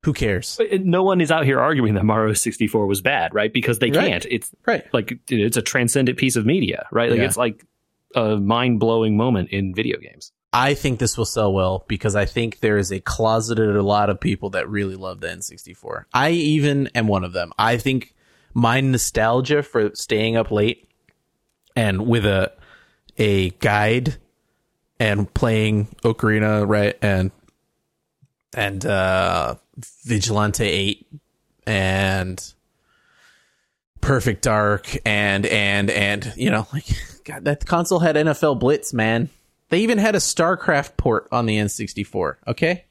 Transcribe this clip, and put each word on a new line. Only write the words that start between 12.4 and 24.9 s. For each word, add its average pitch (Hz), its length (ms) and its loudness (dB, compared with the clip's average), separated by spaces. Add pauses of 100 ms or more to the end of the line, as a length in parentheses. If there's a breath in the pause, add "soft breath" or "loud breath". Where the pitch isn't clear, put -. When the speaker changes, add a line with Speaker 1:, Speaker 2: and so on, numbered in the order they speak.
Speaker 1:
there 104 180 2
is 95 120 -2
a 95 100 -6
closeted 110 760 0
a 101 60 2
lot 104 280 2
of 98 100 -2
people 101 300 -4
that 95 180 -6
really 101 280 -6
love 92 240 -14
the 85 100 -8
N 87 100 -14
sixty-four. - 720 -14
I 139 180 0
even 147 680 2
am 113 100 0
one 98 160 0
of 90 100 -8
them. 87 240 -6
I 117 200 2
think 131 360 -4 (420 soft breath)
my 120 260 2
nostalgia 131 840 2
for 110 320 -2
staying 113 420 -2
up 113 140 0
late 107 380 0 (880)
and 107 320 0
with 113 180 2
a, 95 260 2 (680 soft breath)
a 98 320 2
guide 110 680 0 (840)